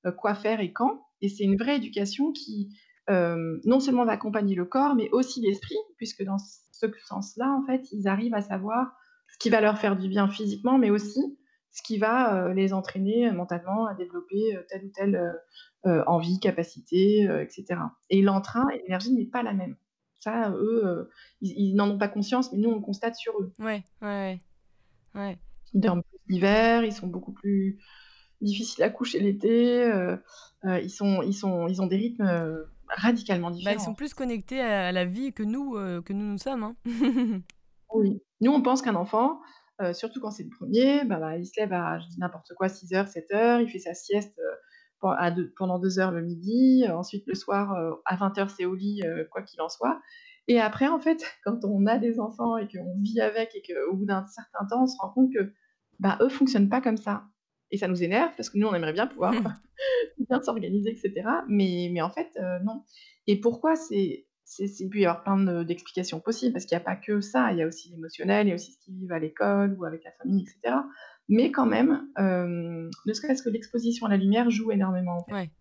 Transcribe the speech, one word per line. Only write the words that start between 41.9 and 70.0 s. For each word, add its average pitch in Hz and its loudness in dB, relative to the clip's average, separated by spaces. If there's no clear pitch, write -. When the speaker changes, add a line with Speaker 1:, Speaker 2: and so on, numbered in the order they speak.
Speaker 1:
je 170 -14
dis 175 -14
n'importe 175 -6
quoi, 190 0
six 185 -8
heures, 196 2
sept 165 -10
heures, 233 4
il 233 2
fait 185 -10
sa 175 -8
sieste, 202 -4
euh, 156 -4
pen-, 190 0
à 175 2
deux, 175 -4
pendant 185 -2
deux 185 0
heures 185 2
le 170 -4
midi, 226 4
euh, 165 0
ensuite 202 -6
le 190 -4
soir, 202 -2
euh, 165 -2
à 185 -2
vingt 196 0
heures, 196 0
c'est 190 -6
au 185 -2
lit, 202 -4
euh, 160 -4
quoi - -8
qu'il - -16
en 165 -4
soit. 254 -2
Et 240 6
après, 220 2
en 330 2
fait, 320 0
<laughs> - -14
quand 233 -2
on 196 2
a 226 4
des 233 0
enfants 226 -2
et 208 -6
qu'on 180 -8
vit 220 0
avec 220 0
et 202 -12
qu'au 170 -4
bout 196 -2
d'un 196 -2
certain 202 -10
temps, 240 2
on 262 4
se 262 -4
rend 190 -6
compte 262 4
que, 202 0
bah, 190 0
eux 262 6
fonctionnent 254 4
pas 254 2
comme 220 0
ça. 208 -6
Et 202 -4
ça 196 -2
nous 180 0
énerve 226 2
parce - -10
que 202 -2
nous, 214 2
on 202 0
aimerait 160 -2
bien 208 0
pouvoir 196 -2
<laughs> 226 -4
Speaker 2:
<laughs> 480 -2
Speaker 1:
bien 254 0
s'organiser, 208 -2
et 233 -8
cetera. 208 -4
Mais, 185 2
mais 170 -2
en 175 -2
fait, 320 -8
euh, 180 -4
non. 226 -6
Et 208 4
pourquoi 240 2
c'est, 202 -2
c'est, 196 -8
c'est, 196 -8
il 190 -6
peut 208 -4
y 196 6
avoir 170 0
plein 196 2
de, 175 2
d'explications 170 -6
possibles, 233 -2
parce 220 -6
qu'il 170 0
y 175 0
a - -18
pas 185 -2
que 208 -2
ça, 233 0
il 175 0
y 165 2
a 160 0
aussi 165 -8
l'émotionnel, 185 0
il 196 4
y - 0
a - 0
aussi - -10
ce - -20
qu'ils 190 -18
vivent 185 -10
à 165 -4
l'école 202 0
ou 175 -8
avec 160 -10